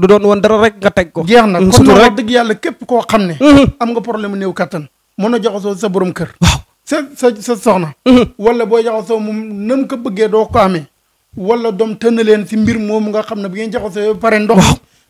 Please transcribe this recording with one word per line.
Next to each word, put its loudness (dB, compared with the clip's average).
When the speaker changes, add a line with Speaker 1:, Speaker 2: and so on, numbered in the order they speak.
Speaker 1:
Du 2
doon 4
woon 2
dara 2
rek 2
nga 0
teg -4
ko. -6
Speaker 2:
Jeex 4
na. 0
Speaker 1:
Mm, 2
Speaker 2:
Kon 0
Speaker 1:
sutura 6
Speaker 2:
nag 8
Speaker 1:
rek. 6
Speaker 2:
wax -6
dëgg -4
Yàlla 2
képp -10
koo 0
xam 0
ne. -6
Speaker 1:
Mhm. 6
Speaker 2:
Am -2
nga -2
problème -6
mu -6
néew -4
kattan. -8
Mën 0
a 0
jaxasoo -4
sa -4
borom -2
kër. -8
Speaker 1:
Waaw. 2
Speaker 2:
Sa, -4
sa, 2
sa -4
soxna. 0
Speaker 1:
Mhm. 6
Speaker 2:
Wala 0
boo 0
jaxasoo -4
moom -8
nam -2
ko -8
bëggee -4
doo 0
ko -2
amee. 0
Wala -2
doom -2
tën 0
na 0
leen 2
si -6
mbir 0
moomu -4
nga -4
xam -10
ne -8
bu -10
ngeen -8
jaxasoo -4
ba -10
pare 2
ndox. 2
Speaker 1:
Waaw. 4